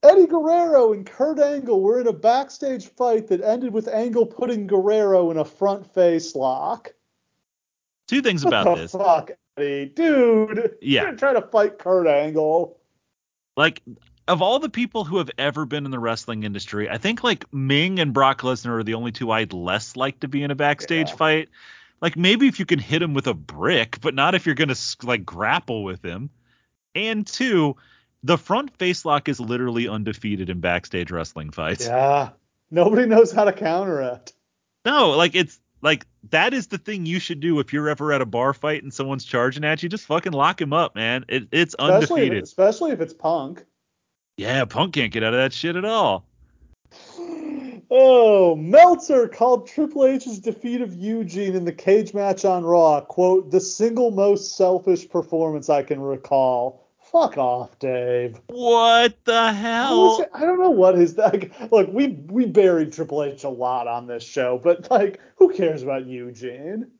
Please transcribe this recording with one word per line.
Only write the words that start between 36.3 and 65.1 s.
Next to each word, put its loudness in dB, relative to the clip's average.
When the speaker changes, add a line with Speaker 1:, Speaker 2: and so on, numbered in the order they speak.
Speaker 2:
is -6
the -10
thing -10
you -4
should -10
do 0
if -4
you're -4
ever -4
at 0
a -2
bar -2
fight -4
and -16
someone's -8
charging -2
at -2
you. -6
Just -10
fucking -4
lock 0
him -4
up, -2
man. -4
It, -6
it's 0
Speaker 1:
Especially 2
if 2
Speaker 2:
undefeated. -2
Speaker 1:
especially 0
if -6
it's -8
Punk. -6
Speaker 2:
Yeah, -2
Punk -4
can't -2
get -2
out 0
of 0
that 0
shit -6
at -6
all. -2
Speaker 1:
Oh, 8
Meltzer 6
called 0
Triple 0
H's 0
defeat -6
of -8
Eugene -6
in -4
the -4
cage 2
match -2
on 2
Raw, 4
quote, 2
"the 2
single 0
most 0
selfish 0
performance -4
I 2
can -4
recall." -2
Fuck 0
off, -4
Dave. -4
Speaker 2:
What 4
the 2
hell? -2
Speaker 1:
What 8
was 0
it? -4
I -8
don't 0
know 2
what 4
his, 2
like, 0
look, 4
we, -2
we -4
buried 2
Triple -6
H -8
a -6
lot -4
on -8
this -10
show, -4
but, 0
like, 2